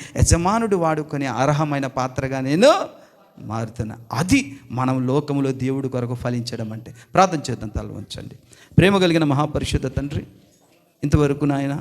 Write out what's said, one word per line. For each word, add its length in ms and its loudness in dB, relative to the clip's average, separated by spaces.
యజమానుడు 580 2
వాడుకునే 500 0
అర్హమైన 640 0
పాత్రగా 520 -4
నేను 500 4
మారుతున్నా." 580 -8
అది 480 0
మనం 360 0
లోకములో 440 0
దేవుడి 380 -4
కొరకు 260 -4
ఫలించడం 580 -6
అంటే. 220 -14
ప్రార్థన 280 4
చేద్దాం, 180 -8
తల 180 -6
వంచండి. 480 -14
ప్రేమ 200 8
కలిగిన 260 4
మహాపరిశుద్ధ 640 0
తండ్రి, 400 -6
ఇంతవరకు 420 2
నాయన 360 0